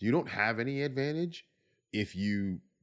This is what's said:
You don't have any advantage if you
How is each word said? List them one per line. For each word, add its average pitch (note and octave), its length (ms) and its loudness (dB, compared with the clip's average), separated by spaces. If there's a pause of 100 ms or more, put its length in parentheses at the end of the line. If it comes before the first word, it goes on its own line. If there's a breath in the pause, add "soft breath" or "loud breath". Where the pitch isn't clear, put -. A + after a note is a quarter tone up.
You G#2+ 120 2
don't D#3+ 160 2
have G#2+ 300 2
any C#3 240 -2
advantage D3 640 -2 (460)
if G#2 220 -2
you G2 460 0 (220)